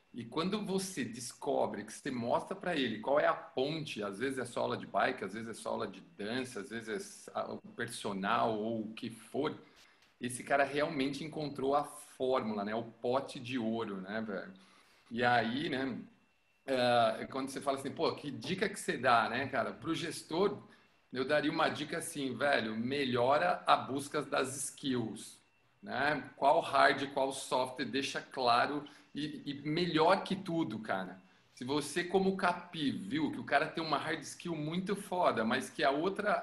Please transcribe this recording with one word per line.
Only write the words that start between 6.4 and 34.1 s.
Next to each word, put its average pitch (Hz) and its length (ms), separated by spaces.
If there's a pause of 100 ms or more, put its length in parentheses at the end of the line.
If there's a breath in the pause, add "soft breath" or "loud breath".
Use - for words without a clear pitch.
às 92 80
vezes 110 180
é 110 80
s-, - 380
a, 110 180
o 110 60 (180)
personal 113 800
ou 110 260
o 110 100
que - 160
for, 143 440 (680 soft breath)
esse 123 220
cara 139 220
realmente 143 580
encontrou 143 540
a 143 80
fórmula, 120 800
né? 107 100
O 117 100
pote 127 580
de 123 180
ouro, 110 380
né, 98 240
velho? 95 320 (580 soft breath)
E 117 100
aí, 123 480
né, 131 300 (640)
eh, 120 640
quando 135 200
você - 100
fala 139 180
assim, 131 140
pô, 143 240
que 147 160
dica 185 380
que - 100
você 165 180
dá, 117 320
né, 127 180
cara? 113 260
Pro 160 200
gestor, 160 640 (540 soft breath)
eu 131 140
daria 147 260
uma 160 180
dica 147 280
assim, 135 380
velho, 123 400
melhora 127 920
a 147 80
busca 143 460
das 135 340
skills, - 840 (440)
né? 131 540
Qual 151 240
hard, 139 520
qual 135 180
software, 131 540
deixa 135 360
claro 135 640 (280 loud breath)
e, 147 320
e 143 80 (140)
melhor 165 560
que 185 120
tudo, 151 440
cara. 95 440 (300 soft breath)
Se - 100
você, 147 400
como 190 320
capi, 160 560
viu 107 400
que 110 80
o 123 60
cara 143 200
tem 156 160
uma 156 160
hard 156 260